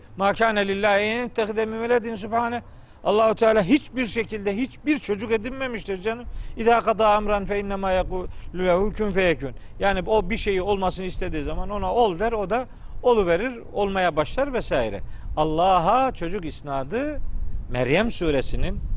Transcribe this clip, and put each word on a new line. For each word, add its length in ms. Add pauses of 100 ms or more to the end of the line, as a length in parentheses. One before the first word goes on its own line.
(160)
"Ma 180
kâne 340
lillahi 320
en 220
yettehide 440
min 160
veledin 320
sübhane." 480 (420)
Allahu 300
Teala 280
hiçbir 440
şekilde 500
hiçbir 420
çocuk 340
edinmemiştir 680
canım. 240 (320)
"İzâ 240
kadâ 360
emran 280
fe 160
innemâ 320
yekûlü 720
lehu 260
kün 200
feyekûn." 400 (280)
Yani 260
o 240
bir 60
şeyi 260
olmasını 440
istediği 360
zaman 280
ona 240
ol 240
der, 140
o 180
da 160 (360)
oluverir, 580 (120)
olmaya 440
başlar 360
vesaire. 480 (360)
Allah'a 760
çocuk 320
isnadı 760 (500)
Meryem 400
suresinin, 680 (160)